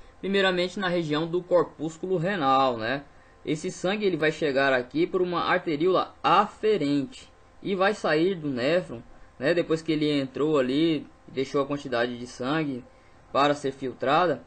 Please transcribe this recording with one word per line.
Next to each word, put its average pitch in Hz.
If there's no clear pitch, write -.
primeiramente 185
na 196
região 165
do 170
corpúsculo 170
renal, 139
né? 123
Esse 156
sangue 208
ele 185
vai 156
chegar 139
aqui 131
por 180
uma 175
arteríola 170
aferente 156
e 180
vai 196
sair 175
do 151
néfron, 139
né? 143
Depois 160
que 165
ele 151
entrou 143
ali 143
e -
deixou 135
a 139
quantidade 123
de 123
sangue 135
para 143
ser 139
filtrada, 135